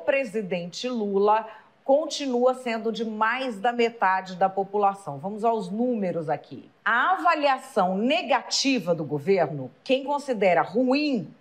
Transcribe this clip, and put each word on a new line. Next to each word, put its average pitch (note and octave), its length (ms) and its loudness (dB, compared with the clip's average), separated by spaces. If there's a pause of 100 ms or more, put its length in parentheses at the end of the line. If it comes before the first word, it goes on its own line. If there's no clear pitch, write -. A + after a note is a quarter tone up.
presidente G3+ 840 -2
Lula G#3 600 2 (340)
continua C4+ 720 2
sendo A3+ 380 -4
de G#3 120 -4
mais A3 540 -2
da A#3+ 140 0
metade F#3+ 640 0
da F#3+ 120 2
população. G3 720 -2
Vamos G3+ 260 -8
aos A3+ 240 0
números G3 600 -2
aqui. - 420 -6 (140)
A B3+ 300 2
avaliação C#4 840 0
negativa B3 960 0
do D#3+ 100 -4
governo, D3 640 0 (140)
quem C4+ 220 0
considera A3 580 2
ruim B3+ 800 0